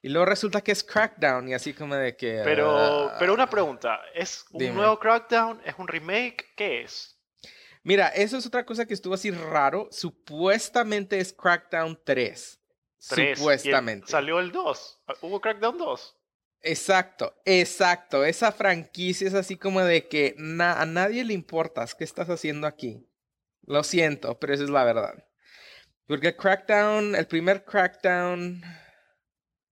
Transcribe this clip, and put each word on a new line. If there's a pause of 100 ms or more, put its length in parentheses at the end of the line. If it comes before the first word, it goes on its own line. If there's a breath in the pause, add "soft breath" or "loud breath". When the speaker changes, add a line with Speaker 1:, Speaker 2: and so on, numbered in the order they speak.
Speaker 1:
Y
luego
resulta
que
es
Crackdown
y
así
como
de
que,
Speaker 2:
Pero, (340)
Speaker 1:
ah.
Speaker 2:
pero
una
pregunta, (160)
¿es
un
Speaker 1:
Dime.
Speaker 2:
nuevo
Crackdown?
¿Es
un
remake?
¿Qué
es? (680 loud breath)
Speaker 1:
Mira,
eso
es
otra
cosa
que
estuvo
así
raro.
Supuestamente
es
Crackdown
tres. (480)
Speaker 2:
Tres.
¿Y
el-,
Speaker 1:
Supuestamente.
Speaker 2:
salió
el
dos? (220)
¿Hubo
Crackdown
dos? (460)
Speaker 1:
Exacto, (120)
exacto.
Esa
franquicia
es
así
como
de
que
na-,
a
nadie
le
importas.
¿Qué
estás
haciendo
aquí? (580)
Lo
siento,
pero
esa
es
la
verdad. (800 loud breath)
Porque
Crackdown,
el
primer
Crackdown (1120 loud breath)